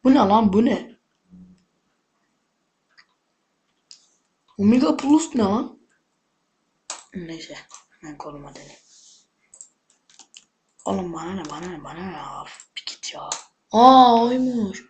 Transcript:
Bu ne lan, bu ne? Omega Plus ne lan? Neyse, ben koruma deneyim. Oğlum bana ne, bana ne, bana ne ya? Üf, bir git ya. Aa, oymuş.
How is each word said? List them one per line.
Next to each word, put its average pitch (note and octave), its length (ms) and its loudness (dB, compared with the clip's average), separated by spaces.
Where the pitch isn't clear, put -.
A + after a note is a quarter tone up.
Bu C4 100 6
ne D4 40 6
lan, G#3 340 4
bu A3 120 2
ne? - 340 -4
Omega C4 380 2
Plus D4 380 0
ne A3+ 80 0
lan? G#3 380 -4
Neyse, E3 420 -16
ben D3+ 160 -18
koruma C#3+ 360 -16
deneyim. - 260 -20
Oğlum F#3 280 -6
bana E3 220 -12
ne, D#3 160 -12
bana D#3+ 160 -14
ne, D#3 180 -14
bana E3 220 -14
ne F3+ 60 -12
ya? - 340 -16
Üf, - 200 -20
bir - 100 -16
git - 280 -16
ya. - 160 -14
Aa, A#3+ 520 6
oymuş. B3 640 -4